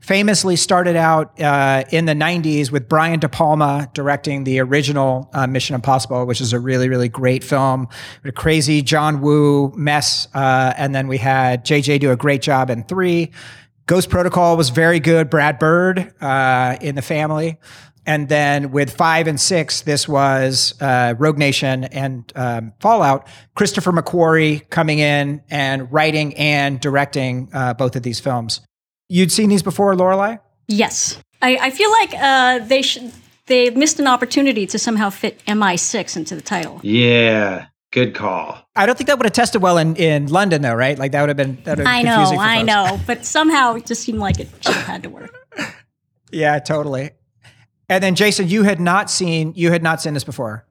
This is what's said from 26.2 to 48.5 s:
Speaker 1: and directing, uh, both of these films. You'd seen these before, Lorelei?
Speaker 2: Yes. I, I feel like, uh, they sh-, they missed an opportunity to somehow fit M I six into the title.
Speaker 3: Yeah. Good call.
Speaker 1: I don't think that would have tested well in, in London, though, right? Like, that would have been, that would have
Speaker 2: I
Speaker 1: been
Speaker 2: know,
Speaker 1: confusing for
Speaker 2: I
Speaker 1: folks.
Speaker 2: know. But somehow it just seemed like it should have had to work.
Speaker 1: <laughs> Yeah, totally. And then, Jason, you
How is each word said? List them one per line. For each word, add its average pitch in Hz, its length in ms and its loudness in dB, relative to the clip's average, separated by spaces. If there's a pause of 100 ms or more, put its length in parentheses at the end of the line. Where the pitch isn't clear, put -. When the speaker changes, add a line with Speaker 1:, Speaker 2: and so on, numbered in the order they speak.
Speaker 1:
and 143 440 0
directing, 135 720 -2
uh, 127 220 -2
both 123 200 -2
of 127 80 -6
these 120 160 -6
films. 120 420 -4 (480)
You'd 180 220 4
seen 214 200 2
these 196 120 2
before, 196 320 0
Lorelei? 190 440 0 (280)
Speaker 2:
Yes. - 500 -2 (240)
I, 254 200 2
I 262 100 0
feel 415 220 2
like, 415 220 2
uh, 262 520 2
they 269 160 2
sh-, 262 160 -4 (480)
they 247 240 4
missed 294 300 0
an 277 80 2
opportunity 247 580 0
to 196 140 -6
somehow 214 280 -2
fit - 380 -8
M 208 160 0
I 185 140 2
six - 400 -4
into 160 180 -10
the 156 80 -14
title. 165 400 -8
Speaker 3:
Yeah. 110 840 2 (260)
Good 127 240 0
call. 92 580 -8
Speaker 1:
I 202 120 2
don't 247 120 0
think 262 100 -6
that 285 100 2
would 240 80 0
have 202 60 0
tested 226 300 0
well 175 160 4
in, 160 160 2
in 156 320 2
London, 165 360 2
though, 120 120 0
right? 131 240 0
Like, 135 140 -4
that 143 80 0
would 147 80 2
have 143 80 -2
been, 135 260 -4
that 147 160 -6
would - 80 -2
have 247 80 2
Speaker 2:
I 240 40 0
Speaker 1:
been 240 80 0
Speaker 2:
know, 233 100 2
Speaker 1:
confusing 190 220 2
for 196 60 -2
Speaker 2:
I 226 120 2
Speaker 1:
folks. 226 100 0
Speaker 2:
know. 202 400 0
But 240 180 -6
somehow 302 520 2
it 233 100 -12
just 233 160 -6
seemed 220 160 -6
like 196 220 -2
it - 80 -12 (120)
should - 140 -2
have - 120 -6
had - 180 -10
to - 40 -14
work. 480 240 -20 (240)
Speaker 1:
<laughs> - 200 -10 (560)
Yeah, 151 260 0
totally. 147 520 -6 (800)
And 185 120 2
then, 190 120 2
Jason, 196 340 2
you 208 140 2